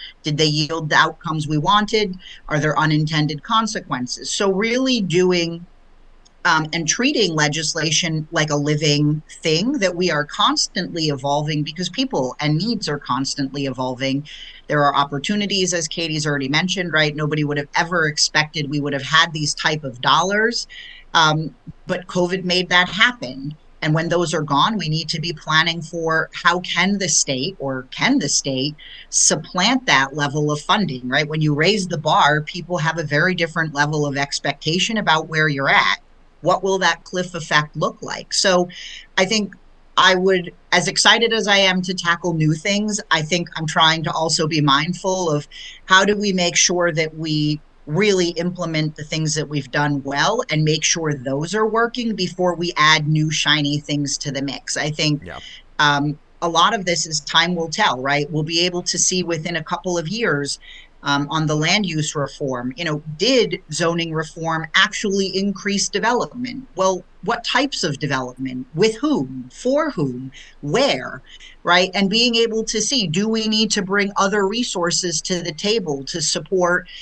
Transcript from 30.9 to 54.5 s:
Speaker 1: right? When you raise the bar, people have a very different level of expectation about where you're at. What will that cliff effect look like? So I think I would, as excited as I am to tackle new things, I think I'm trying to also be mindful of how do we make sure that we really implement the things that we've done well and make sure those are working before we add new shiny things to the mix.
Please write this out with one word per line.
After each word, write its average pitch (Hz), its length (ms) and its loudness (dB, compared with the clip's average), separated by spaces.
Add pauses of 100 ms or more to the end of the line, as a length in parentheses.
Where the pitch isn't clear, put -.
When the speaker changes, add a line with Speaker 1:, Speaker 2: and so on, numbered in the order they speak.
Speaker 1:
right? 147 200 0
When 156 140 -2
you 151 120 4
raise 180 340 2
the 175 100 -4
bar, 151 440 4
people 175 380 -6
have 160 180 0
a 170 60 -4
very 151 300 2
different 160 400 -2
level 147 320 0
of 139 120 -2
expectation 156 800 -2
about 160 300 2
where 156 200 2
you're 139 220 0
at. 170 300 2 (400)
What 180 240 2
will 190 160 0
that 170 260 0
cliff 180 300 -6
effect 151 400 0
look 180 260 -4
like? - 320 -10
So 180 340 4 (500)
I 190 80 4
think 208 280 -2 (420)
I 185 200 6
would, 185 380 0 (200)
as 175 160 2
excited 220 440 4
as 208 140 0
I 202 100 4
am 185 260 4
to 185 100 -4
tackle 170 400 -2
new 156 200 4
things, 202 460 -2 (120)
I 160 100 4
think 170 340 -2
I'm 160 100 -6
trying 160 380 4
to 170 80 -2
also 160 360 0
be 160 140 0
mindful 175 680 0
of 147 180 -2 (380)
how 190 180 6
do 202 140 2
we 202 160 0
make 175 240 2
sure 175 340 2
that 156 240 -2
we 151 460 -2 (240)
really 185 460 2
implement 165 640 -2
the 151 80 -12
things 156 320 -2
that 147 140 -4
we've 147 220 -4
done 147 320 0
well 156 460 0
and 156 140 2
make 156 200 0
sure 160 300 0
those 135 420 -4
are 220 120 2
working 233 480 0
before 180 400 0
we 170 220 -4
add 156 300 4
new 156 240 4
shiny 147 480 2
things 147 380 -2
to 147 140 -6
the 135 100 -4
mix. 135 340 -6